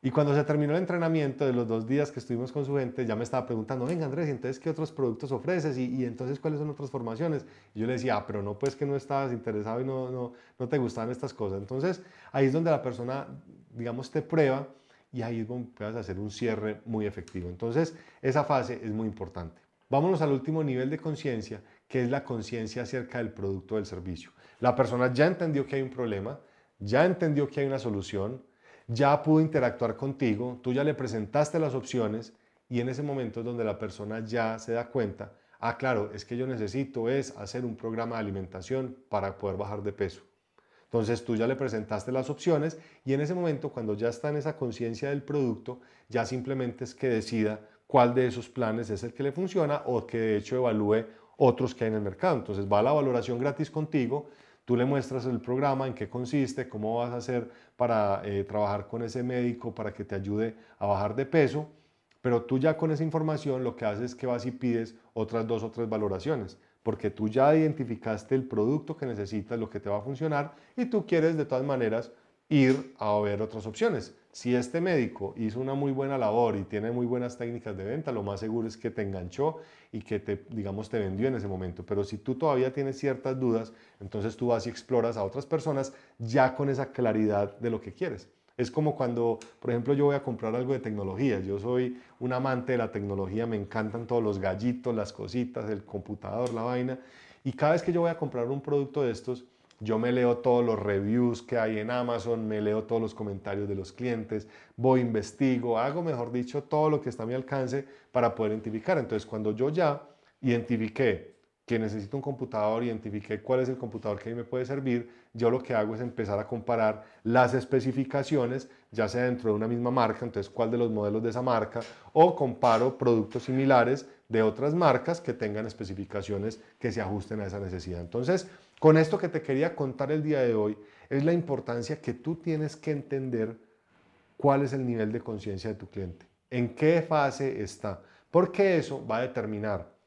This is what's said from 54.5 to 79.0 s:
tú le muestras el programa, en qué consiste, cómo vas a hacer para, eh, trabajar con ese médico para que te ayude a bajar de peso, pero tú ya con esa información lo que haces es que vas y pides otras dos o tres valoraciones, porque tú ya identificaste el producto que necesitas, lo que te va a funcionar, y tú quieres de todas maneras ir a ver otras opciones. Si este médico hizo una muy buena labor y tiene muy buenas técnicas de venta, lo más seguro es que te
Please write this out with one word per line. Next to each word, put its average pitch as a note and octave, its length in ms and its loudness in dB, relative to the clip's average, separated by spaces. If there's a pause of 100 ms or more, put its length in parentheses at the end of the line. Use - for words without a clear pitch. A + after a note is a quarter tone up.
tú B2 120 2
le B2 80 4
muestras C3 420 0
el A#2+ 140 0
programa, C3 460 0
en B2 80 -4
qué G#2 140 -6
consiste, B2+ 600 -2
cómo G#2+ 280 -4
vas A#2+ 160 -2
a B2 40 -6
hacer A#2+ 340 -4 (260)
para, G#2+ 480 2
eh, G2+ 200 0
trabajar G2+ 420 -2
con A#2 160 -6
ese A#2 200 -4
médico B2 520 -2
para G#2+ 180 -6
que G#2 120 -8
te G#2 100 -8
ayude G#2 400 0 (240)
a G2+ 80 -2
bajar G#2 280 2
de C3+ 120 0
peso, D3+ 420 4 (540)
pero A#2+ 220 2
tú C3 140 0
ya D#3 180 2
con D#3+ 140 0
esa D3+ 120 0
información D3+ 600 0
lo A#2+ 140 -2
que - 80 -8
haces A2 280 -2
es - 20 -12
que C3 120 -6
vas A#2+ 200 -2
y B2+ 60 -4
pides A#2 420 -2 (180)
otras A2 340 -2
dos A2 160 0
o A2+ 80 -6
tres A2+ 160 -4
valoraciones, G#2+ 720 -2 (260)
porque G#2+ 280 -2
tú G#2+ 180 -2
ya C3+ 260 6
identificaste A#2 800 0
el C3+ 100 2
producto C3 520 0
que - 80 -8
necesitas, G#2+ 540 -4
lo A2 100 -4
que G#2 120 -8
te G#2 100 -6
va G#2 80 0
a G#2 40 -4
funcionar, C#3+ 520 -2 (220)
y B3 100 0
tú A#3 180 0
quieres E3 320 4
de D3+ 80 2
todas C3 200 0
maneras A#2+ 460 0 (380)
ir C3 500 6
a G#2 220 2
ver G2+ 220 0
otras A2 240 -6
opciones. C#3 480 -2 (160)
Si - 240 0
este B2 260 0
médico C#3+ 560 0
hizo A2+ 240 -2
una C3+ 140 -2
muy C#3 180 0
buena C3+ 260 0
labor A2+ 380 4
y G2 80 -2
tiene G#2+ 260 -2
muy B2 160 0
buenas B2 320 -2
técnicas A#2 380 -6
de F#2+ 80 -8
venta, C#3 260 -4
lo A2+ 120 -2
más G2+ 180 -4
seguro A2 260 -2
es A2 100 -8
que - 140 -6
te A2 120 -6